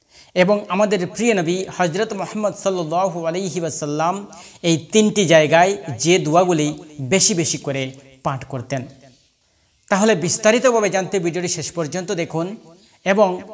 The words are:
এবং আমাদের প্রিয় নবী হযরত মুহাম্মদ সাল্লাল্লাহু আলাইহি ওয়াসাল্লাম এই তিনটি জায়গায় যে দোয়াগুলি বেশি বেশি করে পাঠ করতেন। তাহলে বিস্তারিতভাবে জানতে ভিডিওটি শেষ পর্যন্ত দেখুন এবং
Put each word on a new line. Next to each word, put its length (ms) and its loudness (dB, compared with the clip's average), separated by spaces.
এবং 360 2
আমাদের 380 0
প্রিয় 260 0
নবী 320 0
হযরত 360 0
মুহাম্মদ 420 -4
সাল্লাল্লাহু 680 -2
আলাইহি 340 -4
ওয়াসাল্লাম 680 -4
এই 160 4
তিনটি 480 2
জায়গায় 520 4
যে 200 4
দোয়াগুলি 640 0
বেশি 320 2
বেশি 240 -2
করে 340 -6
পাঠ 220 -4
করতেন। 420 -8
তাহলে 260 4
বিস্তারিতভাবে 760 2
জানতে 300 -2
ভিডিওটি 280 -4
শেষ 240 -6
পর্যন্ত 400 -6
দেখুন 460 -6
এবং 360 2